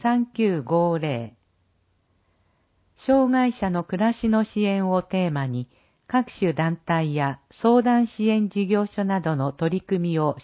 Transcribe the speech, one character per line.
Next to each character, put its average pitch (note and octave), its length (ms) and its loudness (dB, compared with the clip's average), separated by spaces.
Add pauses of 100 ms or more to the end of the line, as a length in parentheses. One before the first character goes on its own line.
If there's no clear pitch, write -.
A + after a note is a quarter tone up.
三 A#3+ 240 0
九 G3 360 0
五 E3+ 360 0
零。 B2 380 -6 (1700)
障 C4 240 4
害 B3+ 220 2
者 G3 160 -4
の F3 160 -2
暮 F#3+ 180 -4
ら A3+ 120 2
し - 140 -4
の A3 160 2
支 G#3 180 -4
援 G3 280 0
を F#3 120 2
テ F#3 260 0
ー - 20 -4
マ C#3+ 160 -2
に、 B2 220 -6 (380)
各 B3 260 -2
種 E3+ 220 -2
団 E3 220 -2
体 E3 380 -2
や C#3 240 -2 (240)
相 A#3+ 200 4
談 A#3+ 260 2
支 - 180 -4
援 A3 220 2
事 G3+ 180 -2
業 G#3 200 0
所 G3+ 180 -4
な G3 160 0
ど D#3+ 160 -2
の C#3 160 -2
取 E3 280 -2
り - 60 -20
組 F3 260 -2
み D#3+ 60 0
を D3+ 240 0